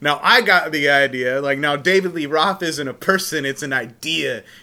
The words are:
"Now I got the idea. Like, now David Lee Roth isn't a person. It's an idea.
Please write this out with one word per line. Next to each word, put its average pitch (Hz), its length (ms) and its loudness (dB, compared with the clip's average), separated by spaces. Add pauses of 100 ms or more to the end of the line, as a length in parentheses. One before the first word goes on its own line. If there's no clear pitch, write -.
"Now 143 220 0
I 226 180 4
got 180 320 2
the 147 160 0
idea. 131 540 2
Like, 139 160 0
now 147 180 0
David 180 380 2
Lee 160 100 -4
Roth 156 380 0
isn't 147 260 -4
a 123 60 -8
person. 185 500 -2
It's 135 180 -6
an 139 120 -4
idea. 131 720 -6 (180)